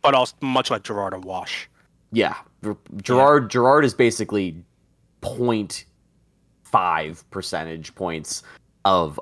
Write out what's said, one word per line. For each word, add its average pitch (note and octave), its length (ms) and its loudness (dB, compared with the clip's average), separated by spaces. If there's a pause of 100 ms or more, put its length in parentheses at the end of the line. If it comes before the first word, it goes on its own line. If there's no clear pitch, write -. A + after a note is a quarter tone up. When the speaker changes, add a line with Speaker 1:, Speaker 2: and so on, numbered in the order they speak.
Speaker 1:
but C#3 100 4
also B2+ 280 2
much C3 280 -2
like A2 140 -4
Girard, G2 300 -4
a F#2 60 -10
wash. F#2 500 -10 (420)
Speaker 2:
Yeah. G#2+ 240 2 (280)
G-, G#2+ 80 -6 (300)
Girard, C3+ 420 6
Speaker 1:
Yeah. A2 40 -8
Speaker 2:
Girard B2+ 380 4
is A#2 80 0
basically G2+ 680 0 (600)
point A2+ 640 -4 (760)
five D#2+ 680 -2
percentage E2 640 -8
points E2 480 -8 (420)
of F2 360 2